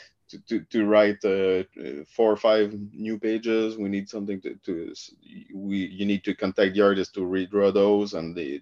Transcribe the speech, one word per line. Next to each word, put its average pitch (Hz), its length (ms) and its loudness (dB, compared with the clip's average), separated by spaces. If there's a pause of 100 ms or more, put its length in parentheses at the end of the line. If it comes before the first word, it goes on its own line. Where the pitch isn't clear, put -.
(300)
to, - 100 -18 (100)
to, - 100 -2
to 110 260 0
write, 104 380 4
uh, 95 400 0 (180)
uh, 71 220 -10 (100)
four 113 160 4
or 104 60 4
five 107 380 2 (180)
new 110 260 -8
pages. 110 600 -2
We 101 100 -6
need 101 220 -4
something 101 320 -8
to, - 140 -10 (100)
to 82 260 -6
s-, - 220 -18 (420)
we, 98 220 -6
you 95 280 -6
need 101 200 0
to 98 100 -2
contact 98 400 0
the 104 60 4
artist 98 320 2
to 98 80 -8
redraw 95 520 0
those 101 420 4
and 82 200 -6
the, 73 260 -8